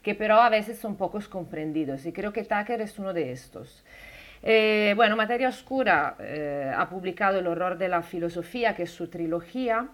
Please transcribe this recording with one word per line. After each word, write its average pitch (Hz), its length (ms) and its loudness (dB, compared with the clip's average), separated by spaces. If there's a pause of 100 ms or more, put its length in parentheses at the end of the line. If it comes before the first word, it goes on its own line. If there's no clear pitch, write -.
que 208 140 -4
pero 214 220 4
a 233 120 8
veces 220 300 2
son 202 180 -6
pocos 208 300 -4
comprendidos, 156 800 -4
y 165 60 -6
creo 196 200 -6
que 208 120 -4
Tucker 214 380 -2
es 208 180 -8
uno 190 120 -6
de 147 200 -2
estos. - 520 -16 (640)
Eh, 214 480 4
bueno, 214 220 6
Materia 240 320 2
Oscura, 208 720 0
eh, 143 560 -4
ha 170 140 0
publicado 190 480 0
El 180 80 0
horror 175 320 -2
de 185 100 0
la 170 140 0
filosofía, 170 720 -2
que 180 80 -6
es 170 80 -6
su 170 180 -10
trilogía 220 840 -4